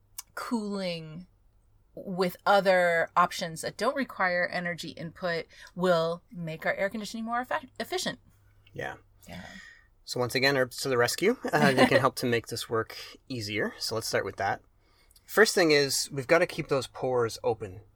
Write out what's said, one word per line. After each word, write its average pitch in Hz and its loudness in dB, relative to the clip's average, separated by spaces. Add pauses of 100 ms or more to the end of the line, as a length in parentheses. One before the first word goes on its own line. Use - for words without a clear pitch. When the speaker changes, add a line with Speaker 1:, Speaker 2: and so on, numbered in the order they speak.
(340)
Speaker 1:
cooling 180 -6 (680)
with 180 -2
other 180 4
options 175 0
that - -6
don't 240 -2
require 185 0
energy 175 -6
input 165 -6 (300)
will 175 2 (100)
make 160 -8
our 170 2
air 196 -2
conditioning 220 -8
more 240 -4
effe-, 277 -6 (100)
efficient. 349 -4 (540)
Speaker 2:
Yeah. 67 -8 (340)
Speaker 1:
Yeah. 180 -14 (600)
Speaker 2:
So - -8
once 120 0
again, 139 4
herbs 127 0
to 143 -4
the 127 2
rescue. 170 2 (160)
Uh, 147 6
they 127 6
can 135 6
Speaker 1:
<laughs> - -
Speaker 2:
help 127 2
to 135 -2
make 117 0
this - -8
work 110 -2 (320)
easier. 117 -4
So - -6
let's 110 -4
start - 0
with 98 -8
that. 101 -2 (640)
First - 4
thing 170 4
is, 143 2
we've 139 -6
gotta 170 6
keep - -6
those 135 0
pores 123 -2
open, 101 -4 (160)